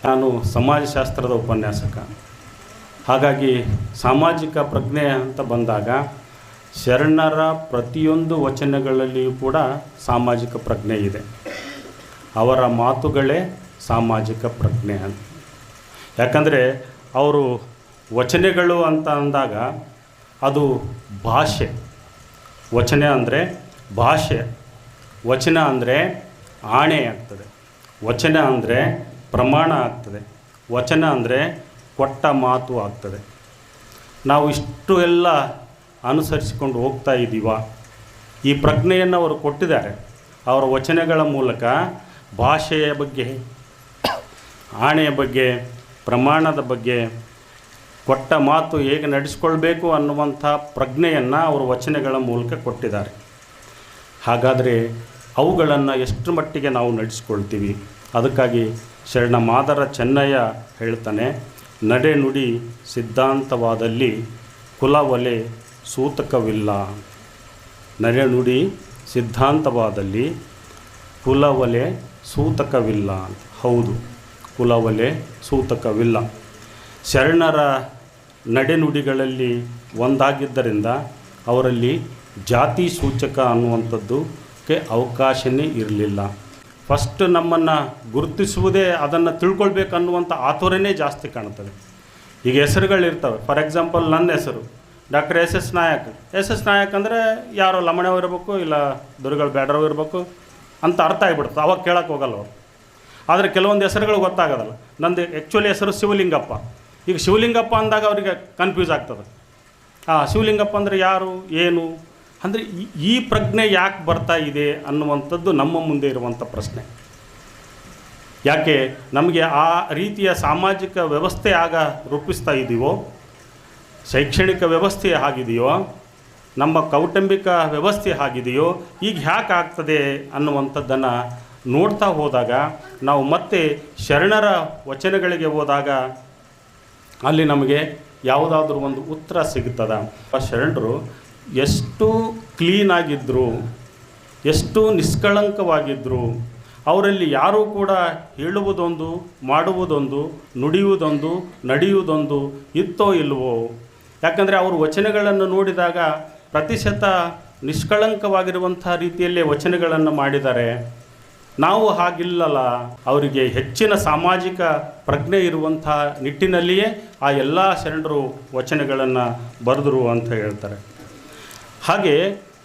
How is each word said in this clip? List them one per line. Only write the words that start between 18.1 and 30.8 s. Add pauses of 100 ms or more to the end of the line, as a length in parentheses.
ವಚನಗಳು
ಅಂತ
ಅಂದಾಗ (880)
ಅದು (420)
ಭಾಷೆ. (1040)
ವಚನ
ಅಂದರೆ (300)
ಭಾಷೆ, (720)
ವಚನ
ಅಂದರೆ (400)
ಆಣೆ
ಆಗ್ತದೆ, (600)
ವಚನ
ಅಂದರೆ (240)
ಪ್ರಮಾಣ
ಆಗ್ತದೆ, (480)
ವಚನ